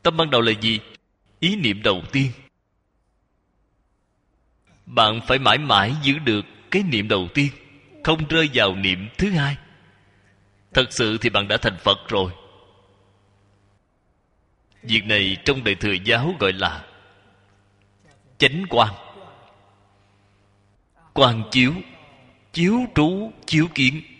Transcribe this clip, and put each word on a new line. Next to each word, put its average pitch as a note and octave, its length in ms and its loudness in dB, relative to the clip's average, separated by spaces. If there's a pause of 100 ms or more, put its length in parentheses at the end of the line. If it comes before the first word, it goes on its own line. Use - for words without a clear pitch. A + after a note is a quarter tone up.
Tâm E3 140 0
ban D#3+ 120 0
đầu B2 120 4
là A2+ 100 2 (100)
gì? A2+ 180 -2 (600)
Ý F#3 160 0
niệm G#2+ 280 -2
đầu F#2 280 0
tiên. C3+ 200 0 (2500)
Bạn A#2 420 2
phải C3 120 2
mãi A#2+ 180 4
mãi A#2 440 2
giữ C#3 180 0
được A2 260 -2 (260)
cái G3 120 0
niệm A2 240 -2
đầu G2 260 0
tiên, C#3+ 180 0 (520)
không D#3+ 240 -2
rơi D#3+ 260 0
vào G2+ 220 2
niệm G2 420 -4
thứ G3+ 120 0
hai. C#3+ 280 -2 (1160)
Thật C3 160 2
sự A2+ 280 -2
thì A2+ 120 0
bạn G2+ 180 -2
đã G#2 100 -2
thành G2+ 200 -2
Phật - 300 -2
rồi. F#2+ 240 -2 (2500)
Việc A2+ 220 0
này G2 400 0
trong C3+ 180 0
Đại G2+ 120 0
Thừa G#2 180 -4 (120)
Giáo B2 340 0
gọi F#2+ 140 0
là E2+ 320 -6 (1500)
chánh D3 320 0
quan. A2 240 2 (2250)
Quan A#2+ 380 4
chiếu, B2+ 220 4 (840)
chiếu G#3 300 2 (100)
trú, F#3 360 0 (140)
chiếu D#3+ 300 2
kiến. C#3 260 2 (180)